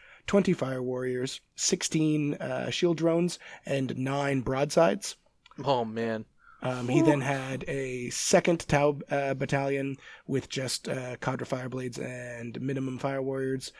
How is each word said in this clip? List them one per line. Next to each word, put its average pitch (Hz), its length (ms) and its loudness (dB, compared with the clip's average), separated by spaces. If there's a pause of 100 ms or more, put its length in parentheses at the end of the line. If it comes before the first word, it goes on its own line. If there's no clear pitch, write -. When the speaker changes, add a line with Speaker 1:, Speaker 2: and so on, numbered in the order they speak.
(260)
Speaker 1:
twenty 196 260 6
Fire 131 320 0
Warriors, 127 560 -2 (160)
sixteen, 151 800 2
uh, 127 340 -4
shield 170 280 2
drones, 165 420 2 (260)
and 135 320 0
nine 139 440 0
broadsides. 147 760 2 (480)
Speaker 2:
Oh, 127 220 2
man. 113 400 -2 (360)
Speaker 1:
Um, 123 280 -2
he 147 100 6
Speaker 2:
Ooh. - 60 6
Speaker 1:
then 147 160 6
had 135 460 -4
a 127 420 -4
second - 580 2
Tau, 147 300 4 (120)
uh, 139 260 0
battalion 139 600 -2 (300)
with 139 240 -2
just, - 400 -4
uh, 127 320 -6
Cadre 127 260 -4
Fireblades 127 560 -6
and 123 560 -10
minimum 131 380 -4
Fire 139 240 -2
Warriors, 135 580 -4